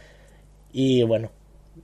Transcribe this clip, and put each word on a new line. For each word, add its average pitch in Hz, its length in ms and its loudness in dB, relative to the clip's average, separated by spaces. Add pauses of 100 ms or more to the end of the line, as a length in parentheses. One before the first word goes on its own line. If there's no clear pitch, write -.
(720)
Y 127 300 2
bueno, 113 280 -2 (520)